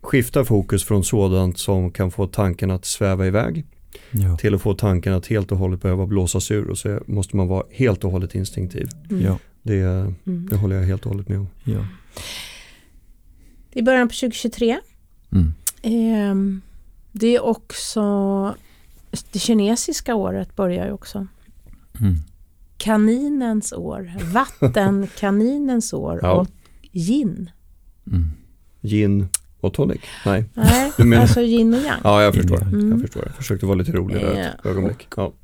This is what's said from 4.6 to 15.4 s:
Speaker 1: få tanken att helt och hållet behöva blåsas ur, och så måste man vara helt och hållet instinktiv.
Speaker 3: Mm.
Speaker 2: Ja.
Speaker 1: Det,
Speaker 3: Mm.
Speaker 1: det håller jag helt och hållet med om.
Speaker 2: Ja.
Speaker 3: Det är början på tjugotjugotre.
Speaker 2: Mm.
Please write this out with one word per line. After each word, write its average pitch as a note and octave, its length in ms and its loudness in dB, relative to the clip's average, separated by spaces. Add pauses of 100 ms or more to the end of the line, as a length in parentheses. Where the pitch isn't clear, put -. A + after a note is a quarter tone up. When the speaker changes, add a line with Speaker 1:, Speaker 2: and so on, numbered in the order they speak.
Speaker 1:
få G2+ 120 0
tanken F#2+ 380 0
att F#2 140 -2
helt G2+ 260 -2
och F#2+ 60 -2
hållet F#2 240 -2
behöva F#2+ 240 0
blåsas F#2 440 0
ur, G#2+ 200 -2
och F2+ 80 -6
så G2+ 280 -4
måste G2+ 300 -4
man F#2+ 120 2
vara F#2 220 -2
helt A#2 340 0
och F#2+ 60 0
hållet F#2 240 -4
instinktiv. F#2 540 -6 (220)
Speaker 3:
Mm. F#3+ 140 0
Speaker 2:
Ja. F#2+ 140 0 (240)
Speaker 1:
Det, G#2 180 0
Speaker 3:
Mm. F#2+ 720 -2
Speaker 1:
det G#2+ 60 0
håller G2 200 0
jag F#2+ 60 0
helt F#2 240 -2
och A2 60 -4
hållet G2 160 -8
med G2 100 -2
om. F#2+ 100 -6 (160)
Speaker 2:
Ja. G#2 200 -4 (1900)
Speaker 3:
Det - 80 -6
är A3+ 40 0
början B3+ 240 4
på A#3 60 -6
tjugotjugotre. A#3 680 -2 (520)
Speaker 2:
Mm. D#2+ 220 4 (280)